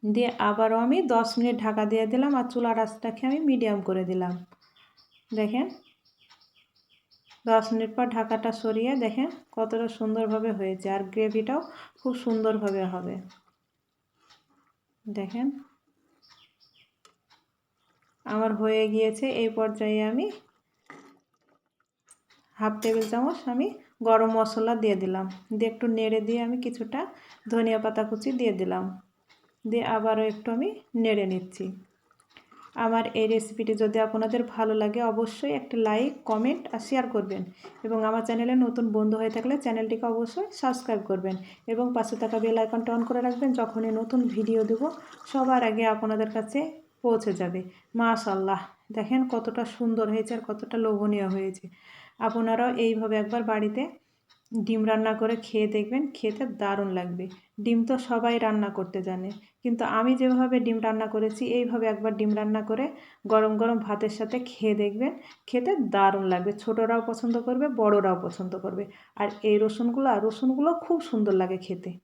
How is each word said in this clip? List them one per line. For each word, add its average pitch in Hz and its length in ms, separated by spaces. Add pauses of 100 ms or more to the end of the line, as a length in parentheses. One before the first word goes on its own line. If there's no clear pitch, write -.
দিয়ে 220 260 (200)
আবারও 220 300
আমি 254 180 (100)
দশ 233 280
মিনিট 240 200 (100)
ঢাকা 214 200
দিয়ে 220 220
দিলাম, 262 280
আর 247 140
চুলার 233 300
আঁচটাকে 220 480
আমি 285 140
মিডিয়াম 240 400
করে 190 240
দিলাম। 180 280 (960)
দেখেন, 220 340 (1800)
দশ 226 240
মিনিট 220 240
পর 247 160
ঢাকাটা 226 440
সরিয়ে 220 420
দেখেন 247 340 (220)
কতটা 226 380
সুন্দরভাবে 220 640
হয়েছে, 190 380
আর 196 120 (100)
গ্রেভিটাও 220 500 (360)
খুব 254 180
সুন্দরভাবে 214 680
হবে। 180 300 (1900)
দেখেন, 208 420 (2750)
আমার 220 300
হয়ে 220 320
গিয়েছে। 220 380 (140)
এই 226 120
পর্যায়ে 214 480 (120)
আমি 269 140 (2250)
হাফ 214 220
টেবিল 226 300
চামচ 254 380
আমি 254 200 (340)
গরম 226 320
মশলা 220 420
দিয়ে 214 200
দিলাম, 190 300 (260)
দিয়ে 220 200
একটু 226 160
নেড়ে 220 340
দিয়ে 226 220
আমি 240 180
কিছুটা 240 380 (500)
ধনিয়া 226 300
পাতা 220 240
কুচি 214 340
দিয়ে 226 200
দিলাম। 185 280 (800)
দিয়ে 226 220
আবারও 220 360
একটু 214 280
আমি 262 180 (260)
নেড়ে 220 320
নিচ্ছি। 185 380 (1120)
আমার 226 300 (100)
এই 220 120
রেসিপিটি 220 480
যদি 214 240
আপনাদের 220 480
ভালো 220 280
লাগে, 214 280
অবশ্যই 226 500
একটা 254 240
লাইক, 220 340 (120)
কমেন্ট 233 400 (100)
আর 226 140
শেয়ার 254 200
করবেন 196 340 (420)
এবং 226 220
আমার 220 200
চ্যানেলে 233 300 (100)
নতুন 233 260
বন্ধু 214 260
হয়ে 220 180
থাকলে 240 220
চ্যানেলটিকে 226 500
অবশ্যই 233 400 (140)
সাবস্ক্রাইব 247 460
করবেন 190 280 (320)
এবং 226 260
পাশে 226 240
থাকা 226 220
বেল 226 200
আইকনটা 226 340
on 233 120
করে 247 160
রাখবেন। 247 320
যখনই 226 460
নতুন 226 280
ভিডিও 220 360
দেব, 220 180 (460)
সবার 262 360
আগে 220 200 (100)
আপনাদের 214 420
কাছে 226 240 (420)
পৌঁছে 220 320
যাবে। 180 280 (380)
মাশাআল্লাহ, 196 600 (360)
দেখেন 220 260 (120)
কতটা 226 300 (120)
সুন্দর 226 380
হয়েছে 220 240
আর 226 120
কতটা 214 280
লোভনীয় 208 580
হয়েছে। 190 300 (640)
আপনারাও 226 440 (140)
এইভাবে 220 360
একবার 220 300
বাড়িতে 214 320 (680)
ডিম 220 380
রান্না 220 320
করে 226 140 (100)
খেয়ে 214 300
দেখবেন, 220 280 (140)
খেতে 214 260 (180)
দারুণ 202 360
লাগবে। 180 280 (380)
ডিম 233 240
তো 262 80 (140)
সবাই 233 260 (100)
রান্না 214 320
করতে 190 300
জানে, 185 220 (340)
কিন্তু 233 200 (140)
আমি 233 140 (100)
যেভাবে 254 440
ডিম 226 200
রান্না 220 300
করেছি, 214 280 (140)
এইভাবে 240 360
একবার 214 260
ডিম 214 200
রান্না 214 300
করে 233 160 (460)
গরম 220 300
গরম 226 240
ভাতের 208 320
সাথে 220 200 (120)
খেয়ে 214 320
দেখবেন, 214 300 (360)
খেতে 247 240 (240)
দারুণ 196 280 (100)
লাগবে। 180 180 (100)
ছোটরাও 226 480
পছন্দ 233 260 (120)
করবে, 247 180 (140)
বড়রাও 202 460
পছন্দ 180 280 (100)
করবে। 185 200 (380)
আর 208 60 (160)
এই 214 200
রসুনগুলো, 240 440 (180)
রসুনগুলো 262 440 (160)
খুব 339 120 (120)
সুন্দর 208 320
লাগে 185 240
খেতে। 180 260 (120)